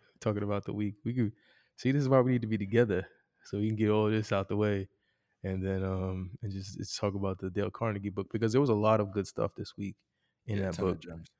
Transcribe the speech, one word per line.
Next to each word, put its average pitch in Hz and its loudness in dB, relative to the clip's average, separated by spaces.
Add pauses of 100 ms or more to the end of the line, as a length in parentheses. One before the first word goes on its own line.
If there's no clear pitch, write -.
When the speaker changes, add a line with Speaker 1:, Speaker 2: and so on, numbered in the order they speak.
(200)
Speaker 1:
talking 104 0
about 101 -2
the 110 -6
week. 104 -4
We 120 -4
could, 110 0 (440)
see, 131 0
this 143 2
is 131 0
why 131 6
we 127 4
need 120 2
to 110 -2
be 110 0
together, 101 2 (360)
so - -6
we 107 2
can 110 0
get 107 4
all 107 4
this 110 0
out 98 0
the 104 -2
way, 104 2 (560)
and 95 -2
then, 95 0
um, 92 -4
and 104 -6
just, 95 -10
just - -8
talk 101 -2
about 98 -4
the 95 -6
Dale 98 -2
Carnegie 101 -4
book, 98 -6
because 110 0
there 127 4
was 143 4
a 110 4
lot 107 6
of 98 -2
good 98 -2
stuff - -4
this - -10
week 101 -8 (500)
in 101 -2
Speaker 2:
Yeah, - -2
Speaker 1:
that 90 -4
Speaker 2:
ton 98 0
of 85 0
Speaker 1:
book. - -20
Speaker 2:
gems. 82 -14 (120)